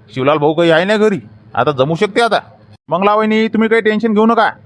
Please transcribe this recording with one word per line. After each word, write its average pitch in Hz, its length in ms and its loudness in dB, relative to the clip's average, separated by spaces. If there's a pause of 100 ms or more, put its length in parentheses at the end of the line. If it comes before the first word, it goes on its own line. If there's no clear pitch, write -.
(140)
शिवलाल 139 240 0
भाऊ 147 160 0
काही 165 160 2
आहे 160 140 2
नाही 208 140 0
घरी, 208 200 0 (360)
आता 123 160 0
जमू 143 240 -2
शकते 208 280 -2
आता. 208 160 0 (500)
मंगला 196 260 0
वहिनी, 220 340 0
तुम्ही 220 200 -2
काही 220 140 0
टेन्शन 214 320 -2
घेऊ 220 120 2
नका 220 240 2 (160)